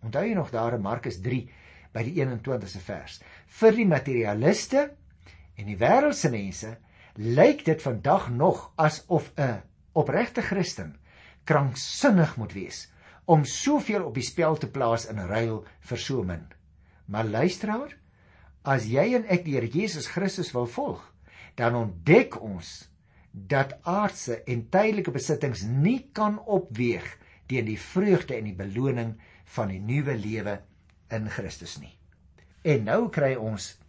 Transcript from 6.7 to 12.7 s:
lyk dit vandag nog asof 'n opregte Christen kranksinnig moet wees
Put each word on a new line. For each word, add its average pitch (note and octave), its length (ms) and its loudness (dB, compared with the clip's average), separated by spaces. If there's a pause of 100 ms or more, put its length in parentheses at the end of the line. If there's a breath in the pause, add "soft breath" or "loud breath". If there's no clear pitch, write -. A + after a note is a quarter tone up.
lyk C#3 480 6
dit D#3 160 0
vandag C3 480 0
nog C3+ 460 0
asof D#3 600 0
'n A#2+ 260 -2 (300)
opregte G3 500 0
Christen G2 540 -4 (480 soft breath)
kranksinnig D3+ 920 2
moet G#2 160 -8
wees - 360 -10 (360 soft breath)